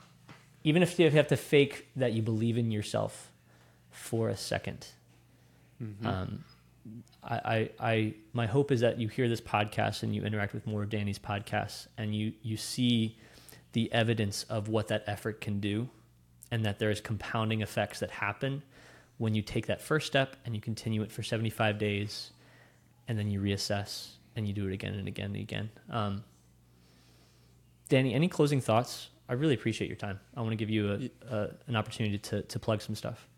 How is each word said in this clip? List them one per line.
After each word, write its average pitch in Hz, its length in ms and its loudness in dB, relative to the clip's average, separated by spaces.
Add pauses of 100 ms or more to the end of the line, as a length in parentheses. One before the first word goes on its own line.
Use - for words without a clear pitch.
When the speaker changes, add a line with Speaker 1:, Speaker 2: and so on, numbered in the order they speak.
(640)
Speaker 1:
even 156 180 6
if 170 160 4
you 170 120 8
have 147 180 6
to 135 80 6
fake - 500 4 (100)
that 123 160 2
you 113 100 2
believe 113 360 2
in 117 120 2
yourself 107 600 -2 (600)
for 113 380 -2
a 107 80 -2
second, - 500 -6 (960)
Speaker 2:
Mm-hmm. 107 240 -8
Speaker 1:
um, 95 380 -4 (800)
I, - 120 -6
I, 110 360 0 (100)
I, 110 340 2 (180)
my 117 140 0
hope 139 240 2
is 123 100 4
that 120 200 4
you 110 80 0
hear 120 200 0
this 113 120 0
podcast 107 600 0
and 110 120 0
you 104 80 -2
interact 104 320 -2
with 113 120 -8
more 107 180 -2
of 104 60 -6
Danny's 104 280 -2
podcasts 104 720 -4 (100)
and 107 160 -2
you, 107 180 0 (100)
you 110 140 -4
see 117 600 2 (540)
the 117 200 2
evidence 113 520 2
of 107 240 -4
what 107 200 2
that 107 180 0
effort 104 340 -4
can 101 180 -2
do 104 300 0 (600)
and 113 140 0
that 101 140 0
there 107 120 4
is 104 100 0
compounding 110 600 -2
effects 104 400 -2
that 175 100 -4
happen 135 520 -4 (560)
when 110 160 2
you 107 80 2
take - 240 -4
that 98 160 -2
first 156 240 0
step 135 380 0
and 117 100 -6
you 104 60 -4
continue 110 420 -2
it 104 80 -4
for - 120 -8
seventy-five 110 560 0
days 104 520 -2 (800)
and 110 100 -2
then 104 120 0
you 101 100 0
reassess, 101 680 -2 (280)
and 110 120 -2
you 98 60 -2
do 101 140 -2
it 95 40 -2
again 98 220 -4
and 98 140 -4
again 98 180 -6
and 101 100 -4
again. 104 340 -6 (200)
Um, 104 340 -2 (1600)
Danny, 131 260 4
any 160 140 4
closing 147 320 2
thoughts? - 500 0 (180)
I 127 60 -2
really 143 200 2
appreciate 110 340 0
your - 80 -6
time. 98 240 -6 (160)
I 127 60 -4
wanna 113 140 0
give 107 140 -2
you 104 220 2
a, 101 60 0
Speaker 2:
Y- 127 120 -6 (200)
Speaker 1:
a, 107 180 -2 (180)
an 120 100 -2
opportunity 107 420 0
to, 101 240 -4
to - 160 -10
plug 107 240 0
some 107 120 -6
stuff. - 440 -8